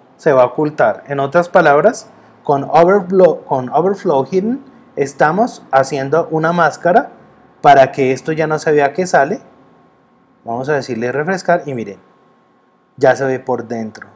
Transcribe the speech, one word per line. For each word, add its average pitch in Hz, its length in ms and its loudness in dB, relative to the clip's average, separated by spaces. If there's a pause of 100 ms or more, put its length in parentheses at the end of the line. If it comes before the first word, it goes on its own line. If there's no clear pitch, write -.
(160)
se - 160 0
va 131 100 6
a 123 40 4
ocultar. 147 600 -2
En 139 140 -6
otras 170 280 0
palabras, 165 640 2 (320)
con 139 220 -2
overflow, 180 800 2
con 127 260 -4
overflow 165 600 -2
hidden 220 340 -4 (320)
estamos 165 760 -2
haciendo 139 600 -2
una 160 220 -2
máscara 175 580 0 (520)
para 139 300 6
que 131 200 0
esto 131 200 -6
ya 160 140 -2
no 156 120 -2
se 160 140 -2
vea 143 200 2
que 180 140 -6
sale. 170 340 0 (1040)
Vamos 120 240 -8
a 151 60 0
decirle 123 380 -6
refrescar 170 540 -2
y 139 80 -10
miren, 101 260 -12 (960)
ya 127 200 2
se 135 80 -4
ve 131 140 -2
por 127 280 -6
dentro. 113 500 -10